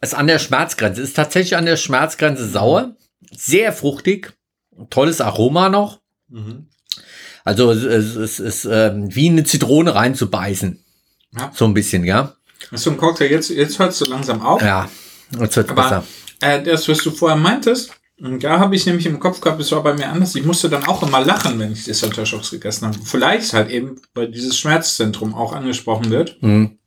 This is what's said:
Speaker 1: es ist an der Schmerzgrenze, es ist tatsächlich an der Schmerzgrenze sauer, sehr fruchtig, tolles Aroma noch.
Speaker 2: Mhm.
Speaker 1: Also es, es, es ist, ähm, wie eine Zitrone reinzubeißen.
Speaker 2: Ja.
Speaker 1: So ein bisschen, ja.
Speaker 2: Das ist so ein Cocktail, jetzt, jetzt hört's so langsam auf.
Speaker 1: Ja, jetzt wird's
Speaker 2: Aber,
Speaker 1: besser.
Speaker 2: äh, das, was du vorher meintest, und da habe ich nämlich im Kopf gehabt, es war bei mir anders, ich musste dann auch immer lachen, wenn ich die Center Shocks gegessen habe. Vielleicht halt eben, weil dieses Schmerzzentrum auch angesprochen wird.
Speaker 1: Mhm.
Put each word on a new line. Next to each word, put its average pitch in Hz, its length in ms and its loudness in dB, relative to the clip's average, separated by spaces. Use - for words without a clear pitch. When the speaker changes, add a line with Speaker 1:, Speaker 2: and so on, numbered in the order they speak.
Speaker 1:
es 113 120 -6
ist - 60 -6
an 143 100 0
der 160 100 4
Schmerzgrenze, 127 640 -2
es 135 80 -6
ist - 60 -6
tatsächlich 180 400 0
an 165 100 0
der 165 100 2
Schmerzgrenze 139 720 0
sauer, 135 460 2
sehr 208 400 0
fruchtig, 143 600 -2
tolles 151 300 2
Aroma 131 480 2
noch. 202 320 0
Speaker 2:
Mhm. 117 400 -16
Speaker 1:
Also 113 280 4
es, 110 100 0
es, 113 340 0
es 107 240 -6
ist, 107 300 -6
ähm, 104 440 0
wie 147 160 4
eine 160 120 4
Zitrone 147 520 2
reinzubeißen. 104 920 -2
Speaker 2:
Ja. 131 180 -8
Speaker 1:
So - 100 2
ein 104 100 4
bisschen, 98 300 0
ja. 113 300 0
Speaker 2:
Das 120 100 -10
ist - 40 -6
so 165 60 2
ein 143 80 -2
Cocktail, 165 320 2
jetzt, 160 200 0
jetzt - 280 -2
hört's 180 200 2
so 151 60 0
langsam 127 380 -4
auf. 139 180 2
Speaker 1:
Ja, 95 280 0
jetzt 110 160 0
wird's - 140 2
Speaker 2:
Aber, 131 120 2
Speaker 1:
besser. 104 220 0
Speaker 2:
äh, 143 220 2
das, 160 260 0
was 156 100 4
du 165 120 -2
vorher 160 280 2
meintest, 233 540 2
und 127 240 -8
da 156 140 2
habe 196 180 4
ich 185 80 0
nämlich 175 220 0
im 156 140 -2
Kopf 180 200 -2
gehabt, 156 200 0
es 147 120 -4
war 151 100 0
bei 147 120 2
mir 143 160 -4
anders, 175 240 0
ich 131 100 -4
musste 170 240 2
dann 147 180 -2
auch - 160 0
immer 139 220 2
lachen, 151 340 0
wenn 107 140 -2
ich 107 120 -10
die 120 80 -8
Center 110 340 -2
Shocks 110 240 -6
gegessen - 380 -6
habe. 107 160 -6
Vielleicht 156 480 0
halt 113 180 2
eben, 127 300 -6
weil 117 160 -4
dieses 123 280 -6
Schmerzzentrum 113 760 -2
auch 113 180 -4
angesprochen 120 580 -4
wird. 143 320 -2
Speaker 1:
Mhm. 107 440 4